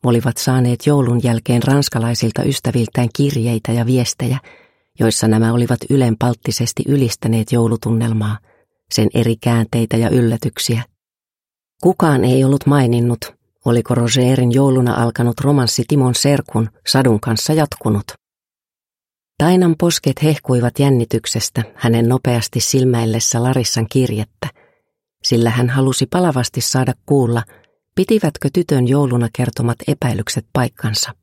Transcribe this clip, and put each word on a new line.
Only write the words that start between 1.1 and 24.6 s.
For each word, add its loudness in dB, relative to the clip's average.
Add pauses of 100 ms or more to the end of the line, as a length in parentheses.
jälkeen 0
ranskalaisilta 0
ystäviltään -2
kirjeitä -2
ja 0
viestejä, -2 (640)
joissa 2
nämä 2
olivat 0 (100)
ylenpalttisesti -2
ylistäneet 0
joulutunnelmaa, 0 (520)
sen 0
eri 0
käänteitä -2
ja 0
yllätyksiä. -2 (1000)
Kukaan 2
ei 2
ollut 0
maininnut, 0 (300)
oliko 0
Rogerin 2
jouluna 2
alkanut -2
romanssi 0
Timon 2
serkun 0 (160)
Sadun 2
kanssa -2
jatkunut. -2 (1300)
Tainan 4
posket -2
hehkuivat 0
jännityksestä 0 (120)
hänen 0
nopeasti 0
silmäillessä 0
Larissan -2
kirjettä, -2 (720)